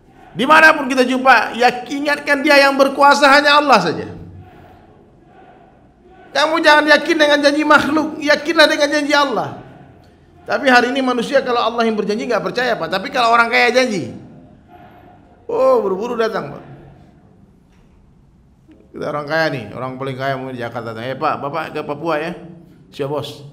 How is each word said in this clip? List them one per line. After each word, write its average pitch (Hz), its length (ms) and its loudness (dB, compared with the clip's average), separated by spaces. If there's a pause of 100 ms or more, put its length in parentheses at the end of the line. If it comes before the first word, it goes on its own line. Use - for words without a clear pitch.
(340)
dimanapun 302 560 4
kita 254 160 2
jumpa, 254 480 2
ya, 226 320 0
ingatkan 285 560 -2
dia 285 160 4
yang 277 160 4
berkuasa 277 560 4
hanya 294 320 4
Allah 262 160 4
saja. 170 280 -4 (2250)
Kamu 311 240 -2
jangan 302 300 4
yakin 294 260 2
dengan 294 240 2
janji 285 240 2
makhluk, 302 560 2
yakinlah 294 480 2
dengan 302 240 0
janji 294 240 0
Allah. 208 460 -2 (840)
Tapi 233 240 0
hari 247 240 4
ini 269 80 -2
manusia 247 400 0
kalau 247 160 -2
Allah 226 300 -2
yang 220 100 -2
berjanji 214 300 -4
nggak 202 160 -2
percaya, 214 340 -2
Pak. 160 80 -6
Tapi 190 240 -4
kalau 233 240 2
orang 233 160 4
kaya 247 220 2
janji, 220 400 0 (1400)
oh, 254 320 2
buru-buru 202 340 -4
datang, 196 400 -4
Pak. - 100 -18 (2250)
Kita - 180 -12
orang 147 160 -8
kaya 160 240 -2
nih, 127 140 -8 (100)
orang 131 220 -10
paling 131 200 -8
kaya 131 220 -6
mungkin 131 160 -12
di 117 80 -10
Jakarta. 117 400 -10
"Eh, 131 160 -10
Pak, 143 240 -2
Bapak 143 220 -8 (100)
ke 151 80 -8
Papua 151 400 -6
ya?" 175 100 -8 (640)
"Siap, 139 160 -8
Bos." 147 320 -10 (100)